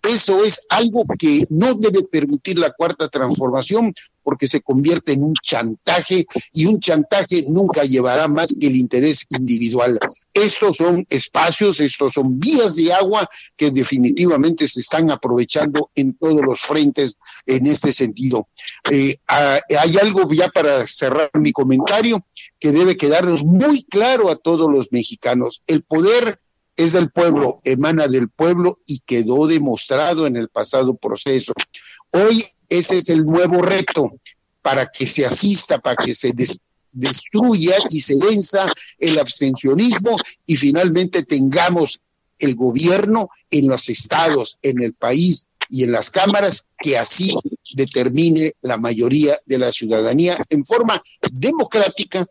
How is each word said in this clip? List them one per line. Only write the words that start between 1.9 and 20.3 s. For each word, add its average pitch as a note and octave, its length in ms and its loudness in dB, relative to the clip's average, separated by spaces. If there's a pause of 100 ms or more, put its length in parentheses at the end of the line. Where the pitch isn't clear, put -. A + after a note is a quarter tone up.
permitir D3 560 -2
la D#3+ 120 0
Cuarta E3 360 -4
Transformación, C3+ 840 -2 (280)
porque C#3 260 -4
se C#3 140 0
convierte D3 520 0
en C#3 100 0
un D#3 180 0
chantaje, E3+ 880 -2 (260)
y D#3+ 140 0
un G#3 120 2
chantaje E3+ 680 0
nunca D#3+ 360 2
llevará C3 440 0
más D#3 320 0
que C#3+ 80 0
el C3 80 2
interés B2+ 560 0
individual. A#2+ 680 -2 (340)
Estos G3+ 440 0
son E3+ 320 0
espacios, E3 680 0
estos C#3 340 -2
son C3 260 -2
vías A3+ 360 2
de E3 180 0
agua G3 340 0 (280)
que D3 160 0
definitivamente C#3+ 960 0
se B2+ 140 -2
están D#3+ 280 0
aprovechando C#3+ 840 -2
en C3+ 180 0
todos D#3 280 0
los C3 200 0
frentes C#3+ 560 0 (280)
en C3 200 0
este C#3+ 260 0
sentido. A#2+ 560 -2 (440)
Eh, C3+ 240 2 (120)
ah, C#3+ 400 2
hay D#3+ 300 2
algo G3 340 2